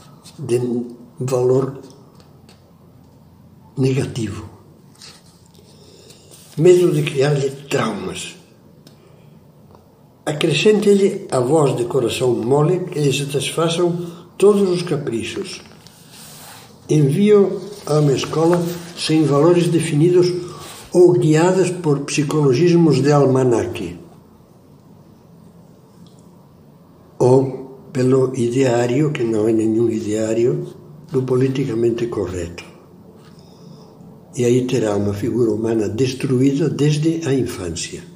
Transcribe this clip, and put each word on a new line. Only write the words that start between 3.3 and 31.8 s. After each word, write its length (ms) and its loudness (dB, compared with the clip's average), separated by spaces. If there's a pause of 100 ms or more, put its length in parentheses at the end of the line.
negativo. 720 -4 (2000)
Medo 340 6
de 120 0
criar-lhe 460 0 (200)
traumas. 680 -6 (1900)
Acrescente-lhe 1040 2
avós 440 2
de 100 -2
coração 480 0
mole 520 0
que 140 -8
lhe 140 2
satisfaçam 840 -2 (400)
todos 320 4
os 120 -2
caprichos. 800 -6 (1300)
Envie-o 720 2 (240)
a 140 0
uma 140 4
escola 480 0 (360)
sem 260 0
valores 440 4
definidos 640 2 (600)
ou 200 6
guiadas 560 2
por 320 -2
psicologismos 1000 2
de 100 2
almanaque. 880 0 (3250)
Ou 600 2 (140)
pelo 420 2
ideário, 760 0
que 120 -6
não 240 0
é 60 2
nenhum 360 2
ideário, 760 -2 (440)
do 120 -2
politicamente 840 -2